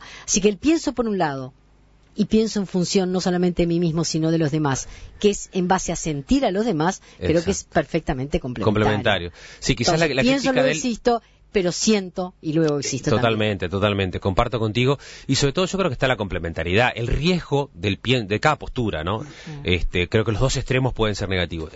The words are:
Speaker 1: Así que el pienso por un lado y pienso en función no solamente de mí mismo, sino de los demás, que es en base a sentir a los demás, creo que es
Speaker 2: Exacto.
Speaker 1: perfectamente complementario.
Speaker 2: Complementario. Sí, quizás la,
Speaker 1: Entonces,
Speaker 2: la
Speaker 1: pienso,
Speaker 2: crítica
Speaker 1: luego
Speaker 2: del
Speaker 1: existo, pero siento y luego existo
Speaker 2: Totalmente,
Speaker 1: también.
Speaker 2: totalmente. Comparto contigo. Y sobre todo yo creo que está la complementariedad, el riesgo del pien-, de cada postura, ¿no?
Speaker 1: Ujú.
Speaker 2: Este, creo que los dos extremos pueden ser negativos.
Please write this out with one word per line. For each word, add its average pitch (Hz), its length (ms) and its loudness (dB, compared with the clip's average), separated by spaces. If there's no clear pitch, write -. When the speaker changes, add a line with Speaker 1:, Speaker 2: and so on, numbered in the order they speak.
Speaker 1:
Así - 160 0
que 202 80 4
el 202 80 0
pienso 302 360 2
por 233 140 -2
un 208 100 0
lado 139 360 -2
y 208 100 0
pienso 220 340 2
en 190 80 -2
función 185 440 0
no 185 100 0
solamente 180 420 2
de 170 40 2
mí 170 120 2
mismo, 165 260 0
sino 160 260 0
de 165 60 2
los 156 140 2
demás, 147 360 0
que 202 120 4
es - 200 -8
en 180 160 0
base 185 240 0
a 160 40 -4
sentir 170 500 0
a 202 60 2
los 196 140 0
demás, 175 360 0
creo 160 260 2
que 190 80 0
es - 100 -4
Speaker 2:
Exacto. - 120 -20
Speaker 1:
perfectamente 151 680 -2
complementario. 113 340 0
Speaker 2:
Complementario. 101 460 0
Sí, - 160 0
quizás 160 240 2
la, 165 60 4
Speaker 1:
Entonces, 139 100 -2
Speaker 2:
la - 60 2
Speaker 1:
pienso, 262 220 2
Speaker 2:
crítica 262 100 2
Speaker 1:
luego 262 140 4
Speaker 2:
del 247 100 0
Speaker 1:
existo, 233 440 0
pero 175 200 2
siento 185 720 0
y 156 120 -4
luego 151 260 2
existo 131 320 -4
Speaker 2:
Totalmente, 107 560 2
Speaker 1:
también. - 20 -8
Speaker 2:
totalmente. 98 400 0
Comparto 117 380 0
contigo. 120 400 0
Y 135 80 0
sobre 139 180 2
todo 180 140 0
yo 185 100 -4
creo 185 140 0
que - 20 -4
está 135 140 0
la 127 100 2
complementariedad, 90 800 0
el 117 100 -6
riesgo 143 720 0
del 98 240 -2
pien-, 120 260 0
de 101 140 -2
cada - 180 2
postura, 95 460 -4
¿no? 98 140 -2
Speaker 1:
Ujú. 147 100 -10
Speaker 2:
Este, 87 460 0
creo 110 160 0
que 113 60 0
los 101 100 -2
dos 107 160 0
extremos 127 360 -2
pueden 107 220 -2
ser 95 140 -6
negativos. 85 460 -2